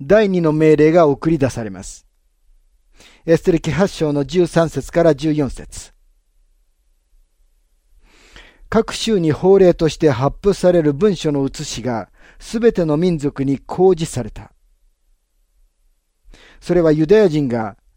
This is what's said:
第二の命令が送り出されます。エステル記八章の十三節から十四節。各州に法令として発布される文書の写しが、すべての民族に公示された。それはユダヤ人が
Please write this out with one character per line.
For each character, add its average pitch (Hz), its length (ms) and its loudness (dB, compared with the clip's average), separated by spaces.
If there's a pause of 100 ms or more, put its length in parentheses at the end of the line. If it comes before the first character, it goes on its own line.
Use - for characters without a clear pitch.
第 202 260 2
二 180 140 0
の 156 100 2
命 156 240 4
令 151 160 4
が 170 140 4
送 143 240 0
り 165 80 0
出 131 100 0
さ 117 160 -10
れ 104 60 -12
ま 92 120 -14
す。 - 240 -20 (1200)
エ 165 140 4
ス - 40 -20
テ 185 100 0
ル 160 80 2
記 160 100 -6
八 175 180 0
章 151 240 -4
の 143 120 -2
十 165 220 0
三 165 220 0
節 - 240 -10
か 170 100 2
ら 160 120 4
十 151 180 -4
四 147 160 -2
節。 - 460 -18 (2750)
各 220 240 -2
州 220 260 -2
に 160 140 0
法 196 260 4
令 180 140 6
と 160 160 0
し - 80 -10
て 156 140 2
発 131 320 -2
布 202 100 0
さ 180 200 0
れ 170 100 2
る 147 100 2
文 175 240 0
書 151 160 -4
の 139 100 -2
写 135 220 -8
し - 180 -12
が、 113 280 -8 (280)
す - 220 -8
べ 226 120 4
て 175 120 -2
の 151 140 -2
民 175 200 0
族 139 260 -6
に 135 140 -2
公 185 360 0
示 160 160 -8
さ 123 120 -8
れ 107 80 -12
た。 - 220 -20 (2000)
そ 175 140 -4
れ 175 80 2
は 156 100 4
ユ 156 140 0
ダ 196 100 4
ヤ 214 120 4
人 147 200 -2
が 113 300 -6 (180)